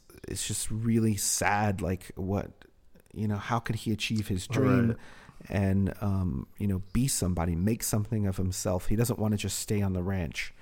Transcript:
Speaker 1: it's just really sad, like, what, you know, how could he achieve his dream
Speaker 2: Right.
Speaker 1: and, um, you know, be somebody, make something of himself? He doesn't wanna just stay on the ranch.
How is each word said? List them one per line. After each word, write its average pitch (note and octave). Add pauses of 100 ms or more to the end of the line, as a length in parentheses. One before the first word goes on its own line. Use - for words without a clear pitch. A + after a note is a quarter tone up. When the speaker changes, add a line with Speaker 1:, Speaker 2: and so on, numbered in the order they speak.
(300)
Speaker 1:
it's -
just -
really A2
sad, G2+
like, F#2
what, F#2+ (640)
you G#2+
know, G#2
how A#2
could A#2
he A2
achieve G#2+
his F#2
dream B2
Speaker 2:
Right. A2 (520)
Speaker 1:
and, G2
um, F#2 (100)
you G2+
know, F#2+ (120)
be B2+
somebody, F2
make G2+
something G#2+
of F#2+
himself? F#2
He A2
doesn't A#2
wanna G#2+
just G2+
stay G#2
on G2
the F#2
ranch. F#2